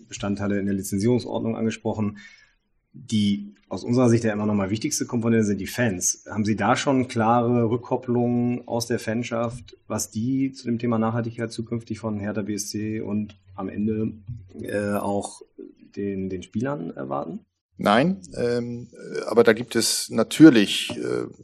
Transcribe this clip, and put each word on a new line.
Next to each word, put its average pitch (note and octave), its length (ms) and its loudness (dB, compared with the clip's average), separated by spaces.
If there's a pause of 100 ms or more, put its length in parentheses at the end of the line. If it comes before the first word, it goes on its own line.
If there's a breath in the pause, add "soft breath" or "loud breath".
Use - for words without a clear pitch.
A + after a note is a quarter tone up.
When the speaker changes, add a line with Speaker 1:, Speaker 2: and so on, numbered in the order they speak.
Speaker 1:
Bestandteile G2+ 500 -4
in G2 60 -2
der G2+ 100 -2
Lizenzierungsordnung A2 800 -2
angesprochen. G#2+ 640 -4 (720 loud breath)
Die G2+ 640 -2 (140)
aus - 160 -8
unserer B2 240 4
Sicht A2+ 160 4
ja G#2+ 80 2
immer G#2 140 -2
noch G#2+ 80 2
mal G2 160 0
wichtigste B2+ 360 -4
Komponente A2+ 380 2
sind G2+ 140 0
die F#2+ 80 -8
Fans. G#2 640 -2
Haben G#2 160 -2
Sie G#2+ 120 0
da G#2+ 180 2
schon C3 320 0
klare A#2 640 2
Rückkopplungen A#2+ 960 0
aus A#2 200 -2
der A#2 120 0
Fanschaft, A#2 760 -4 (100)
was - 240 -4
die C3 420 -2
zu - 140 -16
dem A#2+ 120 0
Thema A#2 200 0
Nachhaltigkeit A2+ 540 -2
zukünftig A2+ 460 -6
von A2 200 -4
Hertha G#2 240 -4
B G#2 120 -4
S - 160 -6
C G#2+ 300 -4
und G#2+ 360 -6 (180)
am F#2+ 140 -8
Ende, A2 460 -2 (460)
äh, G2+ 340 -2
auch G2+ 480 -4 (540)
den, F#2+ 320 -4
den F#2 140 -6
Spielern C#3+ 480 -6
erwarten? C#3+ 500 -8 (400)
Speaker 2:
Nein, B2 420 2 (140)
ähm, A#2+ 560 -4
äh, - 340 -10
aber A2+ 180 6
da A2+ 80 8
gibt A#2 240 -2
es - 340 -2
natürlich, A#2+ 840 8
äh, A#2+ 300 -4 (180)